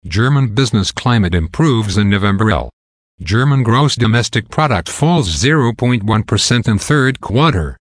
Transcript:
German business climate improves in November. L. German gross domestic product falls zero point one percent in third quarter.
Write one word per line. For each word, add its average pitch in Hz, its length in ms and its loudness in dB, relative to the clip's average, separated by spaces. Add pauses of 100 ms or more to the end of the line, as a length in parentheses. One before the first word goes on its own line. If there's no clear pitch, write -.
German 120 500 0
business 110 380 0
climate 107 420 0
improves 104 600 0
in 101 140 2
November. 101 400 0
L. 65 180 -2 (540)
German 127 400 2
gross 123 340 2
domestic 113 540 0
product 127 400 -2
falls 160 360 0
zero 117 460 0
point 123 300 0
one 107 200 0
percent 113 460 0
in 110 80 2
third 131 460 0
quarter. 101 600 0